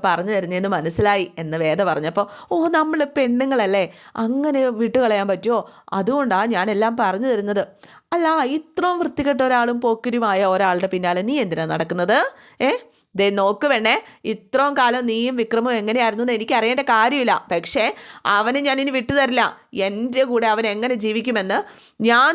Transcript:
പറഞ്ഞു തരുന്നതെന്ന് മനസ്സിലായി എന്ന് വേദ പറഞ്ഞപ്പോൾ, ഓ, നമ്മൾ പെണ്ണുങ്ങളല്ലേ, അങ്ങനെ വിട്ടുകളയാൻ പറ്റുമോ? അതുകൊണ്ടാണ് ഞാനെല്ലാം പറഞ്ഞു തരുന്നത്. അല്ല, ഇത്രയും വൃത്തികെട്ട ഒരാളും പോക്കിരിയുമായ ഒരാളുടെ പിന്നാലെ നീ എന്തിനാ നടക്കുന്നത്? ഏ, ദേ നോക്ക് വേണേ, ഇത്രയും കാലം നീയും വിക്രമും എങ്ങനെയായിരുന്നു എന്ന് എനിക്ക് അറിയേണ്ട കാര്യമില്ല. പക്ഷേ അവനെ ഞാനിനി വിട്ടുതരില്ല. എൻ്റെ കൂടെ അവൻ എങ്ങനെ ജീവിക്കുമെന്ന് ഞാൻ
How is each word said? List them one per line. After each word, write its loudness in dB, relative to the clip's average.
പറഞ്ഞു 0
തരുന്നതെന്ന് -2
മനസ്സിലായി 0
എന്ന് -6
വേദ 2
പറഞ്ഞപ്പോൾ, -2
ഓ, 2
നമ്മൾ 0
പെണ്ണുങ്ങളല്ലേ, 0
അങ്ങനെ 0
വിട്ടുകളയാൻ 2
പറ്റുമോ? 0
അതുകൊണ്ടാണ് 0
ഞാനെല്ലാം 0
പറഞ്ഞു 0
തരുന്നത്. 0
അല്ല, 2
ഇത്രയും -2
വൃത്തികെട്ട 0
ഒരാളും 2
പോക്കിരിയുമായ 0
ഒരാളുടെ 2
പിന്നാലെ 0
നീ -2
എന്തിനാ -4
നടക്കുന്നത്? 0
ഏ, 2
ദേ 4
നോക്ക് 2
വേണേ, 2
ഇത്രയും -2
കാലം 2
നീയും -2
വിക്രമും 0
എങ്ങനെയായിരുന്നു 0
എന്ന് 0
എനിക്ക് -2
അറിയേണ്ട 0
കാര്യമില്ല. 2
പക്ഷേ 0
അവനെ 0
ഞാനിനി 0
വിട്ടുതരില്ല. 2
എൻ്റെ 0
കൂടെ 2
അവൻ 0
എങ്ങനെ -2
ജീവിക്കുമെന്ന് -2
ഞാൻ 6